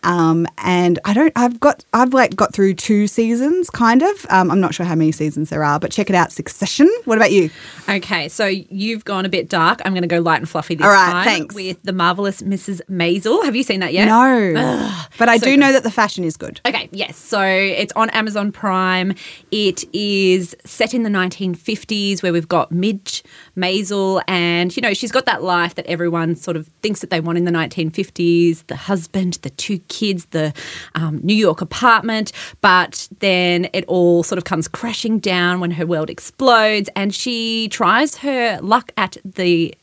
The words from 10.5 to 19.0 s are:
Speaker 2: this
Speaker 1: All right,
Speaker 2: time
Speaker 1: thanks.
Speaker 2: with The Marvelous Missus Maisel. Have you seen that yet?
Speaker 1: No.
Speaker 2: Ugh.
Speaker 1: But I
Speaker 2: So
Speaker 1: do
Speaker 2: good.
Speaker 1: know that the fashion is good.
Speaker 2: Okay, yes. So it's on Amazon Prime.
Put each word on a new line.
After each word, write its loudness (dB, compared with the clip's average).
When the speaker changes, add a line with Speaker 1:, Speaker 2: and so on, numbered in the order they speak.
Speaker 2:
this 0
Speaker 1:
All 8
right, 6
Speaker 2:
time 0
Speaker 1:
thanks. 0
Speaker 2:
with -8
The -4
Marvelous -2
Missus -6
Maisel. 0
Have -2
you 0
seen -2
that -4
yet? 4
Speaker 1:
No. 4
Speaker 2:
Ugh. -2
Speaker 1:
But 6
I 6
Speaker 2:
So 2
Speaker 1:
do 4
Speaker 2:
good. 6
Speaker 1:
know 6
that 4
the -2
fashion -2
is -4
good. -14
Speaker 2:
Okay, -4
yes. -8
So -4
it's 0
on 0
Amazon -2
Prime. -2